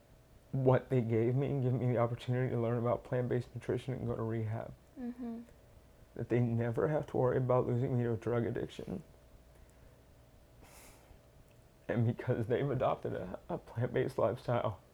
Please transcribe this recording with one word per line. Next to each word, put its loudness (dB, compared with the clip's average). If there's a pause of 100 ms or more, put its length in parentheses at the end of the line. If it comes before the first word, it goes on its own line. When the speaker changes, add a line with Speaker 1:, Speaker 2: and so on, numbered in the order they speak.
(520)
Speaker 1:
what 4
they 4
gave 2
me 2
and 0
giving 2
me 2
the 2
opportunity 0
to 0
learn 0
about 0
plant-based -2
nutrition -4
and -6
go -2
to -4
rehab, -4 (280)
Speaker 2:
Mm-hmm. -8 (800)
Speaker 1:
that -6
they 4
never 2
have 0
to -4
worry 4
about 2
losing 2
me 2
to 0
a 0
drug 0
addiction. -6 (2750)
And 2
because -2
they've 2
adopted 0
a, -8 (160)
a -2
plant-based -2
lifestyle, 0 (140)